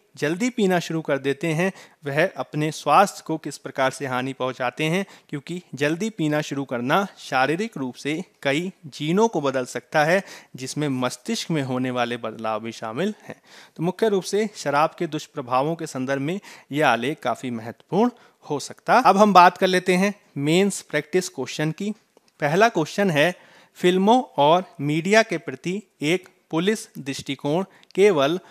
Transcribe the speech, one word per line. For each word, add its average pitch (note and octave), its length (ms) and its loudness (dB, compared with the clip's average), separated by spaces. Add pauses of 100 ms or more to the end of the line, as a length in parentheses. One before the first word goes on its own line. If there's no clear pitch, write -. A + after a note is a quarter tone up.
(180)
जल्दी F3+ 320 -2
पीना F#3 300 0
शुरू D#3+ 220 -4
कर D3 160 -2
देते C#3 300 -2
हैं, E3+ 260 0 (320)
वह D3+ 320 0
अपने D3+ 340 -4
स्वास्थ्य E3 540 2
को D#3+ 120 -4
किस D3+ 200 -12
प्रकार C3+ 340 -2
से C#3 140 -8
हानि C3 280 -4
पहुंचाते C3 500 -6
हैं, F3 220 -2 (240)
क्योंकि E3 340 -10 (120)
जल्दी D#3+ 340 -2
पीना D3+ 320 0
शुरू C#3 240 -6
करना C#3 420 -2 (100)
शारीरिक D3+ 600 -2
रूप C3 180 -8
से D#3 280 -6 (180)
कई D#3+ 300 -2 (140)
जीनों E3 420 0
को F3+ 140 -4
बदल C3 240 -2
सकता D3 380 -2
है, F#3 200 2 (320)
जिसमें C#3 340 -4
मस्तिष्क B2+ 640 -4
में D3+ 120 0
होने B2+ 280 -2
वाले B2 260 -2
बदलाव A2 460 -6
भी A2+ 80 -8
शामिल B2+ 520 -6
हैं। - 180 -16 (340)
तो D#3+ 80 -6
मुख्य F#3 240 0
रूप G3 160 0
से G#3 320 -2
शराब D3 440 0
के E3+ 80 -2
दुष्प्रभावों D3 680 -4
के D#3+ 120 -8
संदर्भ C#3 340 -4
में F3 180 -4 (320)
यह D3 180 2
आलेख A#2+ 300 0
काफ़ी B2 320 -6
महत्वपूर्ण A#2+ 600 -2 (380)
हो C#3+ 100 -4
सकता - 340 -4
है। A3 120 6
अब F#3+ 120 8
हम G#3 160 6
बात F3+ 240 10
कर F#3+ 100 2
लेते F#3 280 2
हैं G3 180 2 (240)
मेंस E3+ 440 2
प्रैक्टिस - 480 -2
क्वेश्चन D3+ 420 -4
की। G3+ 220 -6 (460)
पहला F3 300 4
क्वेश्चन F#3+ 420 0
है, D#3 240 2 (380)
फिल्मों G3 500 4 (140)
और D#3+ 260 4 (180)
मीडिया E3 420 2
के F3+ 140 -4
प्रति E3+ 460 -6 (180)
एक E3+ 280 -2 (220)
पुलिस F#3 360 0 (100)
दृष्टिकोण C#3+ 640 -4 (320)
केवल F3+ 440 4 (120)